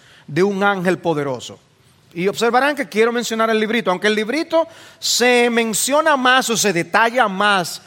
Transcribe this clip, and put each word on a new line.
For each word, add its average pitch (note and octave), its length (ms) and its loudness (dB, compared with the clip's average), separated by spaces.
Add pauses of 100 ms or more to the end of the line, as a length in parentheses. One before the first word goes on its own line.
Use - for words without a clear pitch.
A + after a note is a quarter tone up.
(260)
de D3+ 160 -2
un G3+ 200 0
ángel F#3 360 0
poderoso. C#3+ 600 -4 (560)
Y F3+ 140 -2
observarán B3 480 0
que B3+ 140 -6
quiero A3+ 200 2
mencionar A3+ 380 -2
el A3 100 0
librito. G#3+ 320 -2
Aunque F3+ 160 -2
el G#3+ 80 2
librito D#4+ 540 -2 (300)
se A#3+ 500 2
menciona A#3+ 680 0
más B3+ 360 2
o G#3 80 -2
se G3+ 120 0
detalla G#3+ 560 2
más G3 600 -2